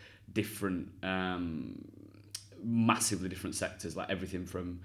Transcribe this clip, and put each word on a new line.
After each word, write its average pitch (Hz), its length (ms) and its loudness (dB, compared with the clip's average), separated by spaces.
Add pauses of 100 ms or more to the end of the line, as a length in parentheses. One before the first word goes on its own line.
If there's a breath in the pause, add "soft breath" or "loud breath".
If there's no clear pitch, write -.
(320 soft breath)
different, 95 560 0 (160)
um, 90 800 0 (800)
massively 113 680 6
different 90 260 -4
sectors, 87 420 -2
like 92 140 -2
everything 92 360 -2
from 90 380 -4